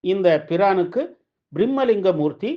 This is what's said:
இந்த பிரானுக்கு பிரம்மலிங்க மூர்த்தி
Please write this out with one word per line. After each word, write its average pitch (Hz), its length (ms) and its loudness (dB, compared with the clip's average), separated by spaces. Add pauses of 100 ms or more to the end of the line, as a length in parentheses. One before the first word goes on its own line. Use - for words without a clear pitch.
இந்த 185 240 0 (200)
பிரானுக்கு 185 540 0 (500)
பிரம்மலிங்க 226 560 0 (100)
மூர்த்தி 151 380 -4